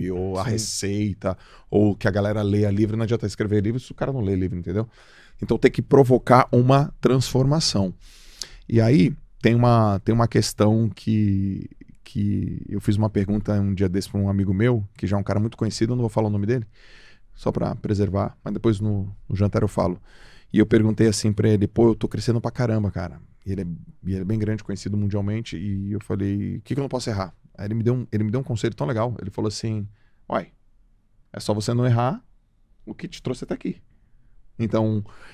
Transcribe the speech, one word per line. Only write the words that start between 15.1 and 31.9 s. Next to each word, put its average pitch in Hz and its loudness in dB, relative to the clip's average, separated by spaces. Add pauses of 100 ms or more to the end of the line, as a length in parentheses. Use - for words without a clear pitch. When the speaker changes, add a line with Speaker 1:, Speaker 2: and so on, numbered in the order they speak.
Speaker 1:
é 101 0
um 95 -4
cara 101 0
muito 113 -2
conhecido, 113 -2
eu 123 -2
não 123 0
vou 113 0
falar 110 0
o 107 -2
nome 101 -2
dele, 117 -2 (680)
só - -4
pra - -2
preservar, 98 -2
mas 107 -6
depois 104 0
no, 101 -4 (140)
no 98 -6
jantar 101 0
eu 104 0
falo. 90 -2 (520)
E - 2
eu 107 6
perguntei 110 4
assim 107 0
pra 104 2
ele, 104 4
"Pô, 117 4
eu 110 4
tô - -4
crescendo 113 -2
pra 110 -4
caramba, 110 -2
cara." 87 -8 (240)
E 95 -8
ele 98 -6
é, 90 -6 (400)
e 95 -4
ele 95 -4
é 92 -6
bem 107 -2
grande, 107 -4
conhecido 101 -6
mundialmente, 104 -4
e 98 -6
eu 101 -6
falei, 98 -4
"O - -16
que - -8
que 139 -4
eu - -2
não 135 -4
posso - -6
errar?" 95 -6 (240)
Aí 101 -10
ele 107 -4
me 113 -2
deu 120 2
um, 127 -6
ele 107 0
me 107 -2
deu 127 -2
um 135 -6
conselho 113 -4
tão - -6
legal, 120 -2
ele 98 -10
falou 107 -4
assim, 107 -6 (460)
"Uai, - -4 (800)
é - -12
só - -2
você 110 -2
não 120 2
errar 123 0 (640)